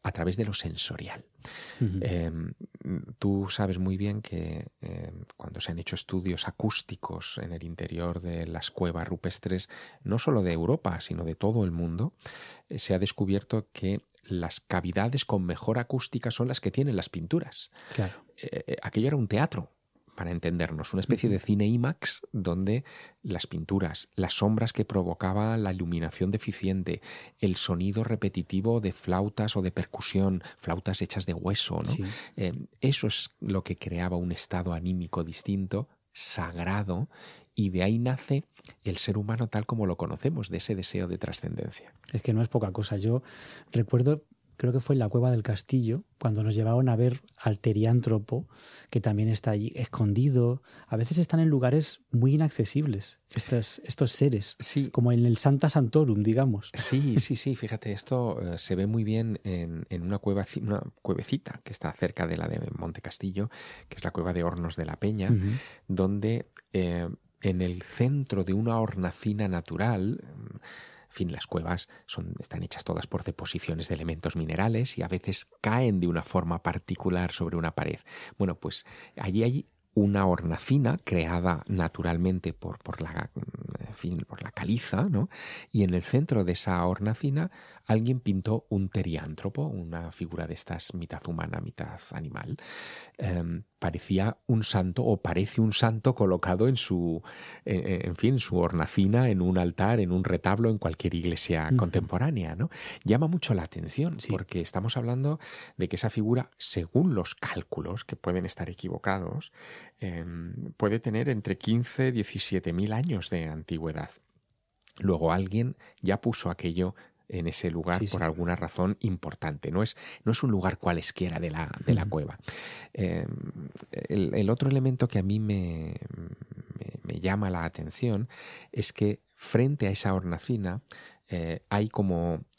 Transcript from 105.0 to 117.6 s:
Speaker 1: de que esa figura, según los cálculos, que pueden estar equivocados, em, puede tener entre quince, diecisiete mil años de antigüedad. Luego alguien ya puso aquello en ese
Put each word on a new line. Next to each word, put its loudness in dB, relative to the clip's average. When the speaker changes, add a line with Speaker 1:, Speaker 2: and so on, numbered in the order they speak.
Speaker 1:
de 0
que -4
esa 0
figura, 0
según 2
los -2
cálculos, -6
que -10
pueden -2
estar -6
equivocados, -4
em, -8
puede 2
tener 0
entre -2
quince, 2
diecisiete -2
mil 0
años -2
de -2
antigüedad. -6
Luego 4
alguien 0
ya 0
puso -2
aquello -2
en -4
ese -2